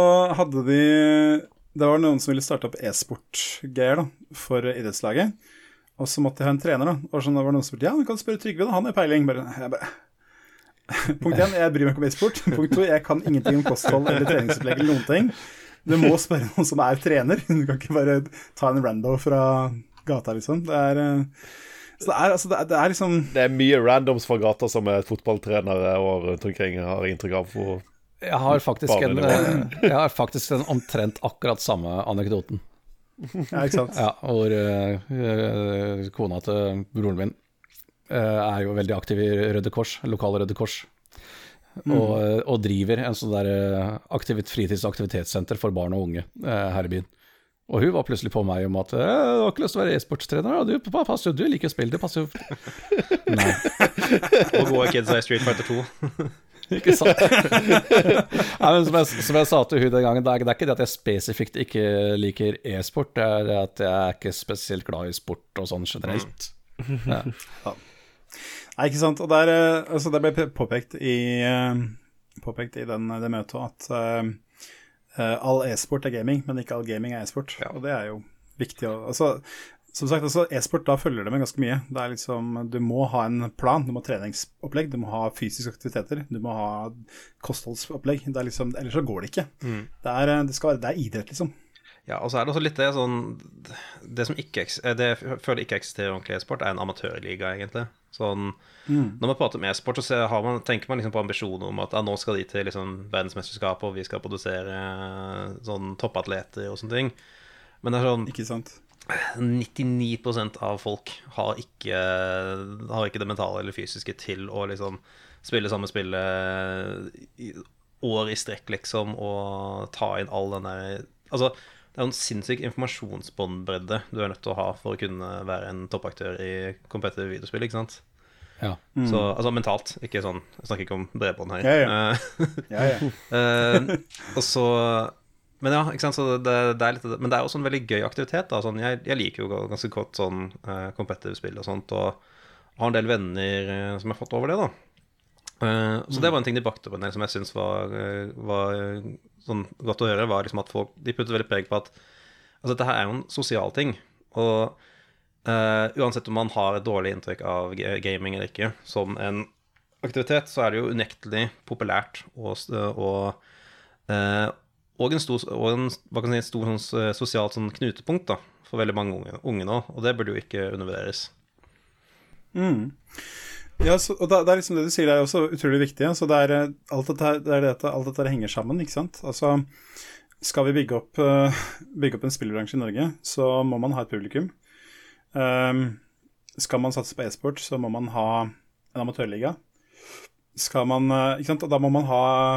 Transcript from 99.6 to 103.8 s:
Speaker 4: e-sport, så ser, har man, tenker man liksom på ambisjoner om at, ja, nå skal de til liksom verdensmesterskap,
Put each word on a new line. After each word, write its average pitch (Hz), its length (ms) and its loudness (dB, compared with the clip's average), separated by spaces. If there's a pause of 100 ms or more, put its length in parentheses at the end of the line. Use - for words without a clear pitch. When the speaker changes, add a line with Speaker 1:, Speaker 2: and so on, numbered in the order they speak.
Speaker 4:
e-sport, 120 320 -2
så 123 40 -4
ser, 120 240 0
har 110 160 0
man, 120 180 -2
tenker - 280 -4
man 131 80 -2
liksom 110 160 -4
på 110 80 0
ambisjoner 98 480 -6
om 98 100 -6
at, 98 140 -6
ja, 107 80 0
nå 104 160 -2
skal 101 220 -4
de 98 40 -4
til 98 220 -6
liksom 95 300 -8 (160)
verdensmesterskap, 95 760 -4